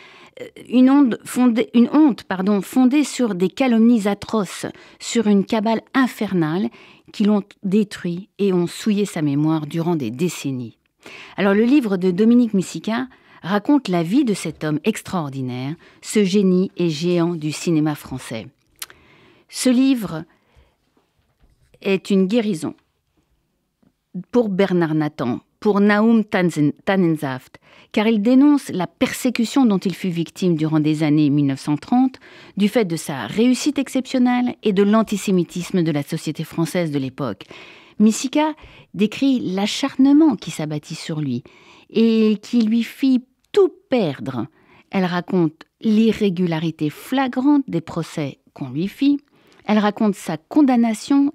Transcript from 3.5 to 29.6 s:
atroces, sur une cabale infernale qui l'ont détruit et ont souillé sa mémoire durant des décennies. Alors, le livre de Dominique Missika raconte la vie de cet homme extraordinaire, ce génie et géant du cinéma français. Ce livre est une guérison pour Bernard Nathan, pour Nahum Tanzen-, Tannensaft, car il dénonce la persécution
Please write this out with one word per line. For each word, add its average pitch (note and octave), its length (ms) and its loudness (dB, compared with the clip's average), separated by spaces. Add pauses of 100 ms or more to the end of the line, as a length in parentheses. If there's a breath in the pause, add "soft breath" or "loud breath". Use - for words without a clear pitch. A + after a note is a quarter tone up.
atroces, G3+ 600 -4 (320 loud breath)
sur A3+ 260 -2
une G3+ 180 4
cabale A3 380 -2 (140)
infernale G3 760 -2 (420 soft breath)
qui - 120 -4
l'ont G#3 180 2 (220)
détruit F#3+ 760 -4
et G3 160 0
ont F3 140 2
souillé G#3 380 -2
sa E3+ 180 -6
mémoire D3+ 420 0
durant E3 300 -4
des B2+ 160 -4
décennies. C3 680 -6 (600 loud breath)
Alors, G3 160 2
le G#3+ 100 4
livre A#3+ 320 2
de F#3 160 0
Dominique A3+ 420 4
Missika G#3+ 540 -4 (340 soft breath)
raconte G#3 460 0
la F3 160 0
vie A#3+ 220 0
de G#3+ 80 0
cet D#3+ 320 -8
homme D3+ 180 -2
extraordinaire, C3+ 880 -6 (280 soft breath)
ce G#3+ 240 0
génie F#3 500 2
et E3+ 140 0
géant E3+ 440 0
du D3+ 200 -6
cinéma D#3 420 -2
français. B2 520 -12 (1000 soft breath)
Ce - 220 -2
livre A#3 560 0 (1600)
est F#3+ 280 -4
une F#3+ 160 2
guérison G3+ 480 -2 (1600)
pour A#3+ 180 2
Bernard F3+ 460 0
Nathan, D3 440 -4 (220)
pour G#3 180 0
Nahum G#3+ 460 4
Tanzen-, D#3 480 0 (100)
Tannensaft, D#3+ 760 -2 (360 soft breath)
car G#3+ 140 0
il A3+ 140 0
dénonce C4+ 460 4
la F3 200 -4
persécution B3+ 800 -2